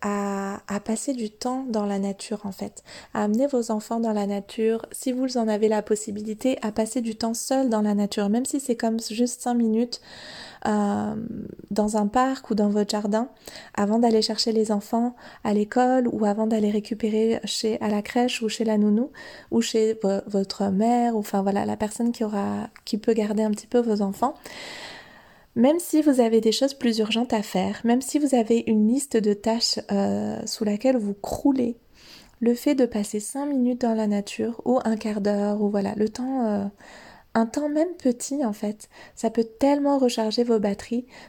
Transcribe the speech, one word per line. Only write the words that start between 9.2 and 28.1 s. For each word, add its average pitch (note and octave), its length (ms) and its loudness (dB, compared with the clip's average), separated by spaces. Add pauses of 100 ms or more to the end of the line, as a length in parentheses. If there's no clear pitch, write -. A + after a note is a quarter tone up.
cinq A#3+ 140 -2
minutes, A#3 440 2 (680)
euh, G#3 500 0 (560)
dans G#3+ 260 0
un G#3 100 2
parc C4 420 0
ou A3+ 60 0
dans G#3 140 4
votre G#3 200 0
jardin, G#3+ 400 -2 (440)
avant G#3 260 2
d'aller A3+ 220 4
chercher A3 320 -2
les A3 180 2
enfants A#3 420 0 (300)
à G#3 100 0
l'école B3 540 2
ou A3 180 0
avant G#3+ 220 2
d'aller G#3+ 240 2
récupérer A3 720 0
chez, A3 380 -2
à G#3+ 80 0
la G#3 120 0
crèche B3 400 0
ou A3 80 0
chez A3 140 -4
la A3 140 2
nounou, G#3 340 4 (400)
ou A#3 100 4
chez A3 400 2
vo-, G3 240 0
votre G3 400 -2
mère, A#3 500 2
ou G#3+ 40 0
enfin G#3 220 -2
voilà, G3+ 240 0
la G#3 100 -2
personne A#3 380 -2
qui A#3+ 100 -4
aura, G#3 460 -4 (160)
qui G#3+ 120 -2
peut A3+ 160 2
garder G#3+ 300 2
un G#3+ 80 2
petit - 160 -6
peu B3 120 2
vos G#3+ 220 2
enfants. G3+ 320 0 (1200)
Même C#4+ 220 6
si D#4 240 2
vous C#4 160 6
avez A3+ 200 4
des A3 120 4
choses C4+ 240 0
plus A3+ 240 0
urgentes A#3 340 0
à G#3+ 80 0
faire, G3 420 -2
même A#3+ 200 2
si - 160 -2